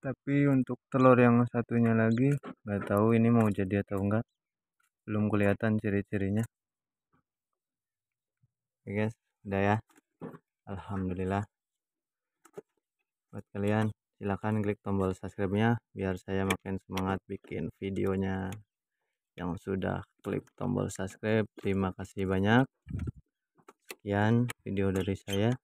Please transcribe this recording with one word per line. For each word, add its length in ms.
Tapi 480
untuk 400
telur 240
yang 320
satunya 480
lagi, 320
nggak 240
tahu 240
ini 160
mau 160
jadi 400
atau 160
enggak. 240
Belum 240
kelihatan 480
ciri-cirinya. 640
Oke 80
guys, 240
udah 160
ya. 120
Alhamdulillah. 800
Buat 240
kalian, 400
silahkan 400
klik 240
tombol 320
subscribe-nya 640
biar 240
saya 320
makin 320
semangat 400
bikin 560
videonya. 720
Yang 320
sudah 320
klik 240
tombol 320
subscribe, 560
terima 320
kasih 320
banyak. 400
Sekian 640
video 240
dari 240
saya. 480